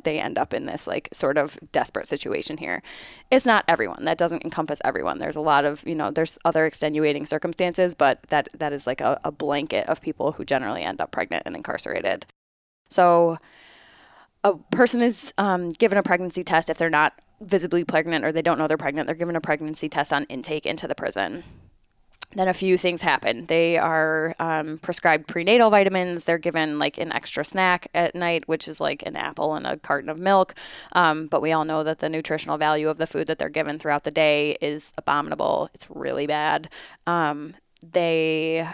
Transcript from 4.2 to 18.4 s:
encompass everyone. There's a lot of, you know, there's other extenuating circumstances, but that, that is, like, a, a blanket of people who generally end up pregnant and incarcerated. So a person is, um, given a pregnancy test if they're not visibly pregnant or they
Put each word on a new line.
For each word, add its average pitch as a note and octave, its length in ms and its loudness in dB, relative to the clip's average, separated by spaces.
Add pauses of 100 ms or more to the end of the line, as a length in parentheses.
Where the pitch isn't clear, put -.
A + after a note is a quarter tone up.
encompass D#3+ 400 -4
everyone. D#2+ 340 -2
There's - 160 -4
a D3+ 60 -4
lot D3 240 4
of, D3 200 -4
you E3+ 80 -4
know, D3+ 160 -2
there's D#3+ 360 -2
other D#3+ 200 4
extenuating D3+ 600 0
circumstances, F3+ 680 0
but C#3 360 2
that, D3 180 2 (100)
that D3+ 140 -4
is, C#3+ 160 -6
like, C3 140 -2
a, B2+ 240 0
a D#3 60 -4
blanket D3 580 -2
of - 120 -2
people D3+ 300 -2
who - 140 -8
generally A#2 380 -2
end F2+ 180 -4
up D#2 100 -6
pregnant - 340 -4
and F2 80 -10
incarcerated. F2 720 -4 (640)
So E3+ 500 6 (1080)
a G3 100 4 (160)
person A#3+ 300 4
is, A#3 360 0
um, F#3 340 2
given G3+ 260 2
a G3 60 4
pregnancy F3+ 400 0
test E3 260 2
if D#3+ 80 -2
they're E3 120 2
not D3+ 240 4 (280)
visibly F3 420 0
pregnant D#3+ 400 0
or D3+ 80 2
they D#3+ 100 0